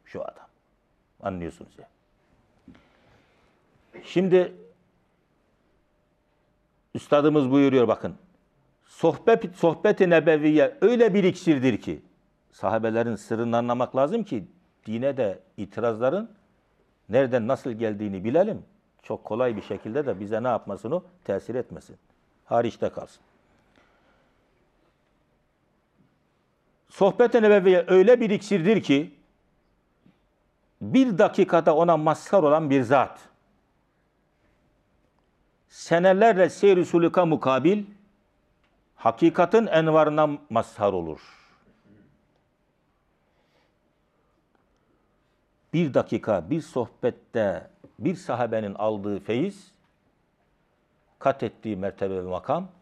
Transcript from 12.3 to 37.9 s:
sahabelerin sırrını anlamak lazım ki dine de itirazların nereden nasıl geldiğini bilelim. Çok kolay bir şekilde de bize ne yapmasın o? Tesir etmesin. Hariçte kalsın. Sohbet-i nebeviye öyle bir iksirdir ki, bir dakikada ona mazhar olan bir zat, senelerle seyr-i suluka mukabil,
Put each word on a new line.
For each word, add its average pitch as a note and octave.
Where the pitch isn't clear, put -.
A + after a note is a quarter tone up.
sahabelerin A2+
sırrını A#2
anlamak A#2+
lazım E3+
ki G#2
dine B2
de G#2
itirazların A#2+
nereden A#2+
nasıl C3
geldiğini G#2+
bilelim. D#3
Çok -
kolay A#2
bir F#2+
şekilde A2
de G2+
bize A2
ne B2
yapmasın G#2
o? F3+
Tesir G2
etmesin. -
Hariçte A#2
kalsın. -
Sohbet-i G#3+
nebeviye F#3+
öyle F#3+
bir -
iksirdir G3
ki, D3
bir G#3+
dakikada F3
ona E3+
mazhar D#3
olan D3+
bir C3+
zat, A#2
senelerle F#3+
seyr-i F3+
suluka E3+
mukabil, D#3